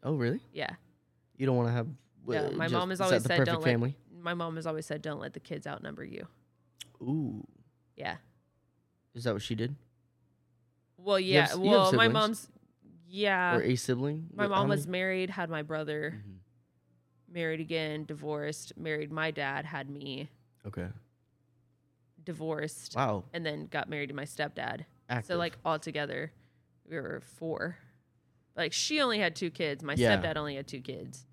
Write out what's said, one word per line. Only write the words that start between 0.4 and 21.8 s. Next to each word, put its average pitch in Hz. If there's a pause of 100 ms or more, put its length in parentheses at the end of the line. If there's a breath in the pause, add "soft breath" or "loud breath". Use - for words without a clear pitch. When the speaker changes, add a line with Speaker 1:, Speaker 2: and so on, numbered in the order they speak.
Speaker 2:
Yeah. - (640)
Speaker 1:
You 135
don't 131
wanna 117
have, 120 (400)
Speaker 2:
No, 117 (100)
Speaker 1:
uh, -
Speaker 2:
my -
Speaker 1:
just, 170
Speaker 2:
mom 180
has 185
Speaker 1:
is -
that 190
Speaker 2:
always 185
Speaker 1:
the 113
Speaker 2:
said, 175
Speaker 1:
perfect 170
Speaker 2:
"Don't 160
let," -
Speaker 1:
family? 120 (240)
Speaker 2:
my 170
mom 170
has 160
always 160
said, 156
"Don't 151
let -
the 165
kids 156
outnumber -
you." - (760)
Speaker 1:
Ooh. 127 (500)
Speaker 2:
Yeah. - (960)
Speaker 1:
Is 120
that 120
what 104
she -
did? 123 (1200)
Speaker 2:
Well, 190
Speaker 1:
You 185
have -
Speaker 2:
yeah. -
Speaker 1:
s-, 180
you 190
have -
Speaker 2:
Well, 190
my 226
Speaker 1:
siblings? 226
Speaker 2:
mom's, 220 (600)
yeah. 185
Speaker 1:
Or 151
a 127
sibling? 143
Speaker 2:
My 208
Speaker 1:
Wh-, 202
Speaker 2:
mom 196
Speaker 1:
how 202
Speaker 2:
was 170
Speaker 1:
many? 180
Speaker 2:
married, 185
had 185
my 160
brother, 151
Speaker 1:
Mm-hmm. -
Speaker 2:
married 160
again, 156
divorced, 151
married 151
my 160
dad, 143
had 143
me. 143 (360)
Speaker 1:
Okay. 95 (1400)